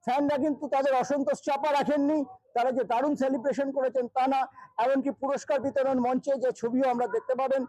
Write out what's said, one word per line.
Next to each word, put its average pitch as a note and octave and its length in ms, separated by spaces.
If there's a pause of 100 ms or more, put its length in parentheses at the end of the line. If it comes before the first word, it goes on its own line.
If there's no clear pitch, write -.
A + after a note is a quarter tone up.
ফ্যানরা C#4+ 320
কিন্তু D4 300
তাদের C4+ 280
অসন্তোষ C#4 420
চাপা C#4+ 340
রাখেননি, C#4+ 540 (280)
তারা A#3+ 180
যে B3 120
দারুণ B3 320
সেলিব্রেশন C4+ 560
করেছেন C4 360
তা B3+ 200
না, C4+ 200 (300)
এমনকি C4+ 340
পুরস্কার C#4 480
বিতরণ C4 400
মঞ্চে B3+ 400
যে B3+ 120
ছবিও B3+ 380
আমরা A#3+ 180
দেখতে A3 280
পাবেন C4 340